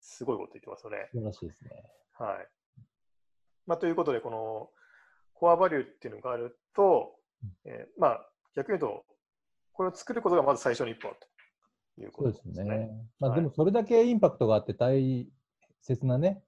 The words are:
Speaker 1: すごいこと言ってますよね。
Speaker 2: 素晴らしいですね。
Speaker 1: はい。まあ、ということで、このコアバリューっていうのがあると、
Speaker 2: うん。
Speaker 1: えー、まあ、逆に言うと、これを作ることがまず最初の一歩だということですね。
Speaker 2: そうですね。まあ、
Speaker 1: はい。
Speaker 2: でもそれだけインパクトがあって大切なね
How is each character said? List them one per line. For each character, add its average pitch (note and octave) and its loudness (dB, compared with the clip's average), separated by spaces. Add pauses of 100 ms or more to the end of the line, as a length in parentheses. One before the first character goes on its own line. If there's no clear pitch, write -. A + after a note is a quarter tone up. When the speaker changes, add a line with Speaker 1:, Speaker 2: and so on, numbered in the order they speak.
Speaker 1:
す - -16
ご A#2+ -2
い - -6
こ F#2+ -10
と - -20
言 - -20
っ - -20
て - -20
ま - -14
す - -20
よ A2 -16
ね。 G2+ -12
Speaker 2:
素 A#2+ -8
晴 A2 -8
ら G#2 -8
し - -16
い A2 -12
で - -16
す - -20
ね。 - -20 (420)
Speaker 1:
は G2 -8
い。 F#2 -20 (1160)
ま F3 0
あ、 E3 -12
と F#3 -2
い E3 2
う E3 -2
こ E3+ 0
と D3 0
で、 A#2 -2
こ A#2 -10
の A2 -8 (640)
コ E3+ 4
ア E3+ 8
バ F#3 4
リ D#3+ 0
ュ C#3 0
ー - -4
っ B2+ -6
て - -18
い A2 -12
う - -14
の G#2+ -16
が B2+ -6
あ A#2+ -4
る A#2+ -8 (160)
と、 F3+ 4 (240)
Speaker 2:
う A#2 -12
ん。 - -16
Speaker 1:
え - -14
ー、 - -8
ま D#3 4
あ、 - -4 (240)
逆 C#3 -4
に F#3 -2
言 D3 -2
う G2+ -6
と、 - -12 (680)
こ - -6
れ F#3 -2
を F3+ -8
作 - -10
る A#3 -4
こ F#3+ 2
と F3 4
が D#3 6
ま C3+ 4
ず A#2 -8
最 B2+ 0
初 C3+ -2
の A#2 -6
一 A2 -8
歩 - -12
だ - -12
と - -20
い G2+ -14
う - -16
こ - -8
と A#2 2
で - -8
す - -18
ね。 - -12
Speaker 2:
そ F2 -8
う - -4
で G#2 -4
す A2 -2
ね。 A2 -6 (280)
ま C#3 0
あ、 - 2
Speaker 1:
は B2+ 2
い。 E3 2
Speaker 2:
で E3 0
も C#3 -4
そ D3+ 2
れ F#3+ 4
だ A3 2
け A#3 6
イ A#3+ 2
ン A3 2
パ F#3 6
ク - -14
ト A#2+ 2
が A2 6
あ G#2 4
っ - -14
て - -6
大 C3 0 (540)
切 C3+ -2
な B2+ 2
ね F#3 0